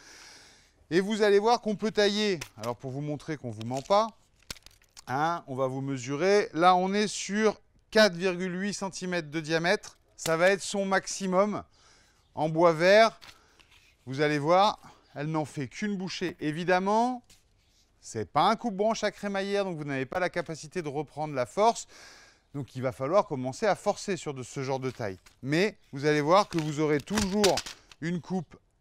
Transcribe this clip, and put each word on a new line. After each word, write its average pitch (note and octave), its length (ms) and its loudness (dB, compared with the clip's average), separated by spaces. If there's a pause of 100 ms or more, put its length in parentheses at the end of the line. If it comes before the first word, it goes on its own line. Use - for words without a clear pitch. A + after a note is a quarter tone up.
(920)
Et E3+ 100 4
vous G3+ 220 0
allez G3+ 160 6
voir A3 220 4
qu'on G#3+ 140 -2
peut G3+ 160 -4
tailler, G3+ 480 2 (240)
alors A#2 140 -6
pour C3 160 -10
vous C3+ 80 -8
montrer D3 360 -6
qu'on B2+ 140 -10
vous A2 160 -10
ment C3 160 -6
pas, G#3 240 4 (1040)
hein, D#3 400 -2
on C3 80 -8
va C3 100 0
vous C3 140 -4
mesurer. C#3 720 0
Là, F3+ 240 6
on F#3 180 0
est G#3 140 0
sur G#3 520 -2 (300)
quatre G#3+ 240 6
virgule F3+ 460 -4
huit G3+ 140 -4
centimètres F3+ 560 -6
de D#3 100 -4
diamètre. E3 580 0 (180)
Ça E3 200 0
va F3 140 6
être G3 120 0
son G3 220 -4
maximum F#3+ 800 0 (720)
en D3+ 140 0
bois E3 240 6
vert. G3 460 6 (840)
Vous C3 160 -8
allez D3+ 180 2
voir, F3+ 400 2 (380)
elle C#3+ 100 -6
n'en D#3 180 -2
fait C#3 220 -8
qu'une G#3 300 -6
bouchée. F3+ 420 -8
Évidemment, F#3 840 0 (840)
c'est A2 220 -8
pas D3 120 2
un G3+ 120 4
coupe-branche G#3+ 480 -2
à G#3 80 0
crémaillère, G3+ 540 -4
donc F3+ 120 -6
vous D3+ 80 -10
n'avez C3+ 220 -4
pas F#3 140 -6
la F3+ 100 0
capacité - 500 -8
de D#3 60 -10
reprendre D3 480 -8
la B2+ 100 -2
force. G#3+ 440 2 (640)
Donc C#3 220 -10
il B2+ 60 -6
va B2+ 100 -2
falloir D#3+ 340 0
commencer C3 400 -6
à F#3 80 2
forcer G3 420 -4
sur D3+ 160 -10
de, C3 120 -10
ce - 180 -10
genre C3+ 160 -2
de C3 140 -6
taille. G2+ 260 -8 (240)
Mais E3 340 0 (140)
vous C#3 160 -6
allez D3+ 140 4
voir F3+ 280 4
que - 80 -6
vous D3+ 220 -2
aurez D3+ 220 2
toujours G3 560 0 (440)
une E3+ 200 -4
coupe - 360 -8 (240)